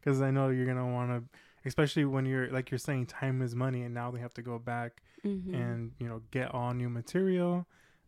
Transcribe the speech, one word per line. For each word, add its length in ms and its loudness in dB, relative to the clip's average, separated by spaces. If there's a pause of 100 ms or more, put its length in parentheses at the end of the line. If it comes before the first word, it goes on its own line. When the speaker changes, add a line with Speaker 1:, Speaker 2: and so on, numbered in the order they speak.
Speaker 1:
'cause 180 4
I 100 4
know 180 4
you're 160 2
gonna 260 0
wanna, 320 0 (420)
especially 400 4
when 200 2
you're, 240 2
like 220 -2
you're 60 0
saying, 300 0
time 340 -2
is 140 -2
money, 280 0
and 100 -6
now 180 -4
they 80 -8
have 160 -8
to 60 -10
go 180 -6
back 420 -6 (240)
Speaker 2:
Mm-hmm. 300 -2
Speaker 1:
and, 440 -2
you 80 -6
know, 140 -8 (100)
get 220 -2
all 200 0
new 160 -2
material. 760 2 (420)